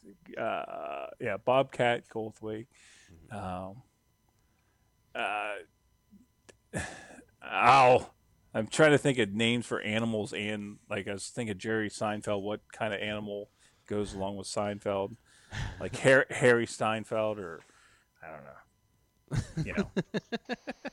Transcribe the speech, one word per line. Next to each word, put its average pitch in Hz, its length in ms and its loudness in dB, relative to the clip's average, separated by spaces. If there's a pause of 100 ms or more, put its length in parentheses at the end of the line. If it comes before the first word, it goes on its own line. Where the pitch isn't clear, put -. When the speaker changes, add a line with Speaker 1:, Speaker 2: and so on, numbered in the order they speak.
Speaker 1:
think, - 320 -18
uh, 76 680 -6 (140)
yeah, 110 160 -2
Bobcat 127 720 2
Goldthwait. 110 580 -8 (680)
Speaker 2:
Mm-hmm. 110 40 -12
Speaker 1:
Um, 95 460 -8 (1300)
uh, 104 400 -4 (1160)
<sighs> - 720 -12
ow. 123 640 8 (420)
I'm 110 140 0
trying 156 240 6
to 143 80 8
think 131 200 2
of 101 140 2
names 117 340 2
for 113 140 -2
animals 110 520 -2
and, 104 460 -6 (100)
like, 101 180 -4
I 104 60 -6
was 98 160 -8
thinking 110 280 -6
Jerry 110 320 -2
Seinfeld, 104 540 -4
what 104 180 -4 (120)
kind - 200 -4
of 98 80 -4
animal 104 480 -6 (380)
goes 104 280 -4
along 98 240 -4
with 95 100 -12
Seinfeld? 101 680 -2 (640)
Like 95 160 -6
Har-, 135 300 6
Speaker 2:
<laughs> - 40 -20
Speaker 1:
Harry 120 360 6
Steinfeld 110 720 -2
or, 85 220 -10 (640)
I 82 100 -18
don't 76 120 -16
know. - 1200 -10
You 95 100 -6
know. - 200 -4
Speaker 2:
<laughs> 190 60 0 (920)